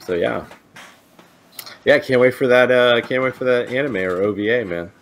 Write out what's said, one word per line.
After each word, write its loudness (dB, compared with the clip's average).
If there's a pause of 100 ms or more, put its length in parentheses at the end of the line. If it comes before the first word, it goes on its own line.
so -6
yeah. -4 (1400)
Yeah, 4
can't 0
wait 4
for -2
that, 4
uh, 4
can't -4
wait -4
for -8
that 0
anime -4
or -2
O 0
V -4
A, 0
man. -8 (120)